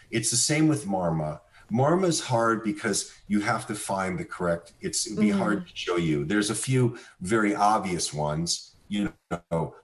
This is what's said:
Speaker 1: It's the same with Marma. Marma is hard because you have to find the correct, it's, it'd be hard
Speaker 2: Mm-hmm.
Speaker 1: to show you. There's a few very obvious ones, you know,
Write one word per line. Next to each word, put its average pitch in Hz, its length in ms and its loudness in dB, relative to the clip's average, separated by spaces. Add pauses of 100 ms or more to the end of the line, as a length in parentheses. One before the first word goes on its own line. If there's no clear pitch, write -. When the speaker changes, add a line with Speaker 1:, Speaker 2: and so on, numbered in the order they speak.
(100)
Speaker 1:
It's 113 200 0
the 123 60 0
same 156 320 4
with 139 180 0
Marma. 80 540 -2 (300)
Marma 156 360 4
is 160 140 2
hard 113 440 2
because 104 480 -2 (160)
you 104 120 2
have 110 260 -2
to 107 80 -6
find 95 440 -4
the 85 60 -6
correct, - 560 -4
it's, - 260 -4
it'd - 140 -4
be 107 100 6
hard 107 280 0
Speaker 2:
Mm-hmm. 90 100 -10
Speaker 1:
to - 80 -18
show 87 200 -4
you. 76 280 0
There's 104 260 0
a 107 40 -2
few 127 420 2 (240)
very 104 340 2
obvious 101 600 2
ones, 76 600 -4 (140)
you 101 240 -2 (400)
know, 82 320 -2